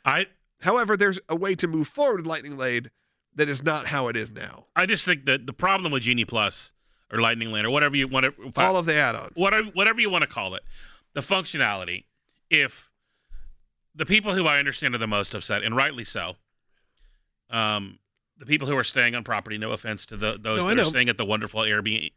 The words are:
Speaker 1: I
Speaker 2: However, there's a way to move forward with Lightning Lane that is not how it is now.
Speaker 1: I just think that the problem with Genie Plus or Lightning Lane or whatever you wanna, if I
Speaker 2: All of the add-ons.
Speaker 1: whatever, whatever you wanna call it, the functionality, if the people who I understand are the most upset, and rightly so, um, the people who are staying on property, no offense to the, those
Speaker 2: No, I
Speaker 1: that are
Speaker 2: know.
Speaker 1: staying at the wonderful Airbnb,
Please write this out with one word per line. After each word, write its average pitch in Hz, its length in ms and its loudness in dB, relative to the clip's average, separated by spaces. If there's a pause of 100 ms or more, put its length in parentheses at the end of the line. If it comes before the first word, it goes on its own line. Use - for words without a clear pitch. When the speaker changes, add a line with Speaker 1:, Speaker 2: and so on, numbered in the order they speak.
Speaker 1:
I 156 220 2 (340)
Speaker 2:
However, 214 360 2
there's 190 320 2
a 165 80 -2
way 190 200 0
to 175 120 0
move 160 200 -2
forward 269 320 2
with 160 60 -8
Lightning 147 300 -6
Lane 123 340 -2 (440)
that 147 160 2
is 135 120 -2
not 151 260 0
how 135 200 0
it 117 80 -2
is 113 140 -4
now. - 340 -14 (100)
Speaker 1:
I 180 120 4
just 202 180 2
think 147 220 0
that 135 200 2
the 131 60 -6
problem 185 400 2
with 131 120 0
Genie 120 200 2
Plus 104 480 -2 (400)
or 113 80 0
Lightning 113 320 2
Lane 107 140 0
or 117 40 2
whatever 143 260 4
you 135 120 2
wanna, 131 220 2 (120)
if 120 140 -14
I 139 80 4
Speaker 2:
All 185 140 4
of 165 80 0
the 160 80 2
add-ons. 127 400 0
Speaker 1:
whatever, 208 360 2
whatever 214 300 2
you 220 80 2
wanna 170 180 0
call 95 280 -6
it, - 80 -10 (500)
the 147 80 -6
functionality, 107 840 -2 (440)
if 147 420 0 (1040)
the 156 120 -4
people 214 280 4
who 180 120 2
I 143 120 4
understand 139 360 -2
are 120 40 0
the 110 80 -2
most 101 280 -2
upset, 104 280 -2
and 113 140 -2
rightly 135 280 0
so, 92 320 -8 (1120)
um, 107 480 -2 (400)
the 135 80 -20
people 147 200 0
who 139 100 0
are 123 80 2
staying 120 300 0
on 120 80 -6
property, 107 360 -4
no 110 140 -4
offense 107 340 -8
to 110 100 -14
the, 107 240 -2
those 110 200 0
Speaker 2:
No, 180 60 0
I - 40 0
Speaker 1:
that - 100 2
are 196 40 4
Speaker 2:
know. 156 40 2
Speaker 1:
staying 123 220 2
at 110 80 0
the 110 80 -2
wonderful 107 340 -2
Airbnb, 107 560 -2